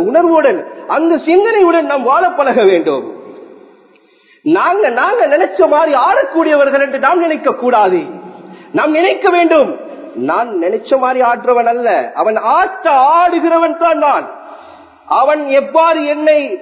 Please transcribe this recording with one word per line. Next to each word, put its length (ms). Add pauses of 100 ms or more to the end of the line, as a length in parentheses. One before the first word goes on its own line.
உணர்வுடன் 580 (260)
அந்த 300
சிந்தனையுடன் 760
நாம் 100
வாழ 280
பழக 340
வேண்டும். 400 (1400)
நாங்க, 460
நாங்க 360
நினைச்ச 420
மாதிரி 300
ஆடக்கூடியவர்கள் 840
என்று 140
நாம் 220
நினைக்க 340
கூடாது. 460 (720)
நாம் 180
நினைக்க 400
வேண்டும், 400 (440)
நான் 340 (100)
நினைச்ச 400
மாதிரி 260
ஆடுறவன் 480
அல்ல, 160 (260)
அவன் 240 (140)
ஆட்ட 340 (280)
ஆடுகிறவன் 600
தான் 220
நான். 280 (800)
அவன் 400
எவ்வாறு 600
என்னை 320 (240)